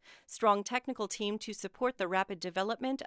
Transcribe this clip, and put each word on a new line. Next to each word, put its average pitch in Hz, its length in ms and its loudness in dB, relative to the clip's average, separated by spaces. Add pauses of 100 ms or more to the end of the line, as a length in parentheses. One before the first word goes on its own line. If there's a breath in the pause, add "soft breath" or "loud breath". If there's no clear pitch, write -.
(280 loud breath)
Strong 202 380 4
technical 247 420 -2
team 208 320 -2
to - 140 -8
support - 440 -4
the 185 120 0
rapid 190 320 0
development 220 640 -2